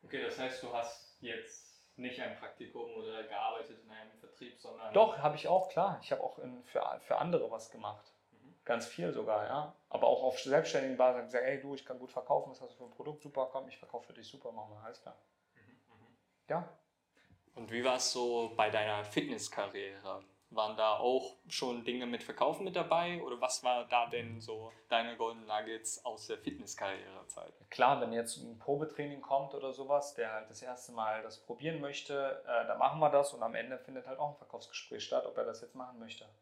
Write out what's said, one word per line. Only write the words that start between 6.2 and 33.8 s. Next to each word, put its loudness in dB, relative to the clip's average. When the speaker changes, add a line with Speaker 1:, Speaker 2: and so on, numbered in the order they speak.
Speaker 2:
auch -6
in, -12
für, 0
für 2
andere 2
was -8
gemacht, -10
Speaker 1:
Mhm. -20
Speaker 2:
ganz 2
viel -2
sogar, 2
ja, -2
aber 6
auch 8
auf 2
selbstständigen 4
Basis 8
gesagt, 2
ey, 2
du, -8
ich -10
kann -8
gut -12
verkaufen, 2
was -14
hast -14
du -20
für -16
ein -16
Produkt, -10
super, 0
komm, -6
ich -18
verkaufe -10
für -18
dich, -16
super, -12
machen -12
wir, -18
alles -14
klar. -18
Speaker 1:
Mhm, -20
mhm. -20
Speaker 2:
Ja. -2
Speaker 1:
Und -12
wie 0
war's 4
so 0
bei 4
deiner 0
Fitnesskarriere? -4
Waren 0
da 6
auch 2
schon -2
Dinge -2
mit -4
Verkaufen 2
mit -4
dabei? 2
Oder -4
was 0
war 2
da 6
denn -6
so -10
deine 4
Golden -2
Nuggets -4
aus -6
der -2
Fitnesskarrierezeit? -8
Speaker 2:
Klar, 6
wenn -2
jetzt -2
ein -14
Probetraining -4
kommt 0
oder -6
sowas, 2
der -2
halt -6
das -14
erste -12
Mal -2
das -12
probieren -6
möchte, -4
äh, 2
dann 0
machen 4
wir 8
das 6
und -6
am -2
Ende -4
findet -12